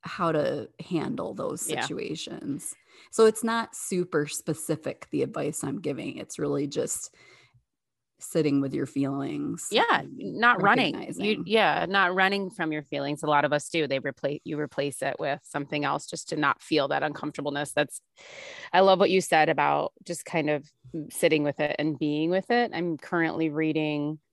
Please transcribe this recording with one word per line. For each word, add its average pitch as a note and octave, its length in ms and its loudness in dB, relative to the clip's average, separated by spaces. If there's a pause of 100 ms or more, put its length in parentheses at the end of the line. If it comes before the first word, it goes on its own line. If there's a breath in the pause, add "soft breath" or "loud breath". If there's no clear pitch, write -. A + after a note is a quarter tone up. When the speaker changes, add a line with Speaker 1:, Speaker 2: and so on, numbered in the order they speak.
Speaker 1:
how E3+ 280 0
to D3 380 0 (100)
handle - 540 -4
those - 360 -6
Speaker 2:
Yeah. D#3 120 -2
Speaker 1:
situations. - 920 -8 (380 soft breath)
So A3+ 140 6
it's A3 180 4
not A3+ 320 -2
super F3 520 -2
specific, - 840 -6
the C#3+ 100 0
advice D3 420 -4
I'm D#3 160 -4
giving. D3 380 -6
It's - 220 -12
really C#3+ 260 0
just - 480 -6 (1040 soft breath)
sitting D3 420 2
with C3+ 120 -2
your C#3+ 120 0
feelings C#3 840 -4
Speaker 2:
Yeah, G#4+ 300 4
Speaker 1:
and - 140 -14 (240)
Speaker 2:
not A#3 220 4
running. G3+ 320 4
You, - 80 -6
Speaker 1:
recognizing. F#3 460 -2
Speaker 2:
yeah, F3+ 420 4
not F#3+ 240 4
running F#3+ 380 2
from D#3+ 200 -4
your D3+ 120 -4
feelings. D3 400 -4
A D3+ 40 -2
lot D3 180 6
of C#3+ 80 2
us D3 160 0
do. D#3 180 0
They C3+ 100 0
replace, C#3 460 -4
you D#3 160 -6
replace C#3+ 420 -4
it C#3 180 -2
with C#3+ 240 -2
something C#3+ 420 -4
else C#3+ 200 -2
just - 240 -12
to D#3+ 60 -4
not D3+ 260 2
feel C#3+ 280 2
that C#3+ 120 0
uncomfortableness. D3 720 -4
That's, - 260 0 (720 loud breath)
I F#3 100 8
love F#3+ 180 8
what - 100 6
you F#3 120 4
said D#3+ 280 4
about C#3+ 440 2 (100)
just - 220 -8
kind D3+ 260 0
of D3 180 -2 (400)
sitting D#3 340 2
with C#3+ 160 -2
it D3 200 0
and D3+ 180 0
being D3+ 320 0
with F#3+ 220 0
it. A#3+ 240 2
I'm E3+ 220 -2
currently D#3+ 520 0
reading D3+ 680 0 (140)